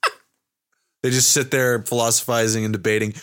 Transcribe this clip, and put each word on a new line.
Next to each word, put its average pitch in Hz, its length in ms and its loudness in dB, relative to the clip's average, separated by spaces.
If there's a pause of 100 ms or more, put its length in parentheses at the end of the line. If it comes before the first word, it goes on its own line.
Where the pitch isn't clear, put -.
(1040)
they 127 60 0
just 127 220 2
sit 131 200 0
there 123 320 2
philosophizing 113 840 0
and 107 80 -2
debating. 107 480 -2